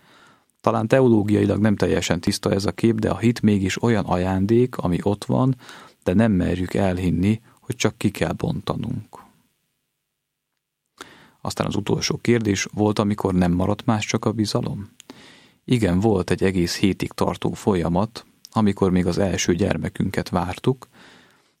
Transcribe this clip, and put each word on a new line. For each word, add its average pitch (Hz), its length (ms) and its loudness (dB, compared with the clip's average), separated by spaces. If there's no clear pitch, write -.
Talán 110 280 0
teológiailag 104 720 4
nem 107 160 2
teljesen 87 440 0
tiszta - 300 -2
ez 98 140 0
a - 80 -2
kép, 113 260 2
de 110 120 0
a - 80 -2
hit 117 240 0
mégis 98 400 2
olyan 110 220 2
ajándék, 92 720 2
ami 87 260 0
ott 101 220 -2
van, 127 320 2
de 92 120 0
nem 110 180 4
merjük 90 420 0
elhinni, 92 680 0
hogy - 160 -10
csak - 220 -2
ki 107 120 0
kell 82 220 -2
bontanunk. - 880 -6
Aztán - 260 -4
az - 100 -2
utolsó - 400 -2
kérdés: 110 560 0
volt, 104 260 0
amikor 101 360 0
nem 90 180 2
maradt 92 320 -2
más, 107 220 -2
csak - 180 -4
a 107 80 0
bizalom? 107 580 -4
Igen, 101 360 2
volt 101 300 2
egy 92 140 0
egész 92 320 0
hétig - 360 0
tartó 92 400 -2
folyamat, 90 760 -2
amikor 101 400 0
még 90 160 2
az 87 120 -2
első 90 360 0
gyermekünket 95 760 -2
vártuk, 90 600 -2